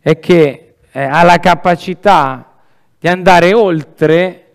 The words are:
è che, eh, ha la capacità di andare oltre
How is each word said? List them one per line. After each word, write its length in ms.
è 180
che, 580
eh, 120
ha 200
la 160
capacità 1120
di 100
andare 440
oltre 880